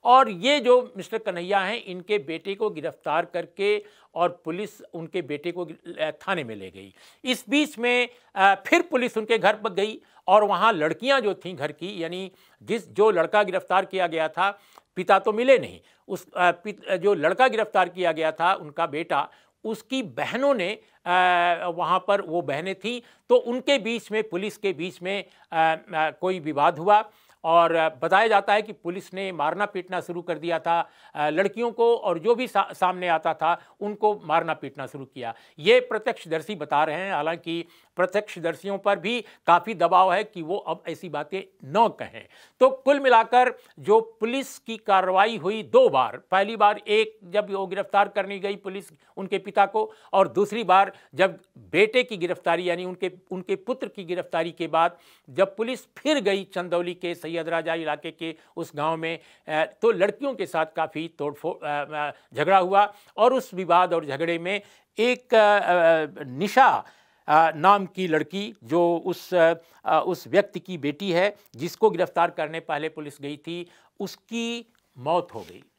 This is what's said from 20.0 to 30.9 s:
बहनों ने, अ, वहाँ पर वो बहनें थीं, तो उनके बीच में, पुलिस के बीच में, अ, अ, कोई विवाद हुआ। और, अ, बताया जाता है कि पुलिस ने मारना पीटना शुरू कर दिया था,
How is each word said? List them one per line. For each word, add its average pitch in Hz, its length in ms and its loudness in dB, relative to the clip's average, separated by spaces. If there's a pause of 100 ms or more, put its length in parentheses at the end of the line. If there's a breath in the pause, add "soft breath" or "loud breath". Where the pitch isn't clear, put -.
बहनों 220 500 -2
ने, 190 180 -2
अ, 220 100 -10 (960 soft breath)
वहाँ 180 320 0
पर 202 140 2
वो 170 200 -4
बहनें 151 340 -6
थीं, 233 260 -8 (280 soft breath)
तो 247 60 6
उनके 247 440 0
बीच 220 320 -6
में, 220 180 -4
पुलिस 196 280 -6
के 196 160 -2
बीच 165 280 -10
में, 190 220 -6
अ, - 40 -18 (260 soft breath)
अ, 160 580 0 (100)
कोई 185 180 -2
विवाद 151 400 0
हुआ। 208 300 4 (340 soft breath)
और, 165 320 4
अ, 160 140 2
बताया 185 380 2
जाता 202 260 2
है 214 80 2
कि 208 120 -12
पुलिस 180 400 -12
ने 190 180 -8
मारना 165 340 -2
पीटना 180 360 -8
शुरू 175 200 -10
कर 170 160 -6
दिया 165 220 -4
था, 170 300 -2 (260 soft breath)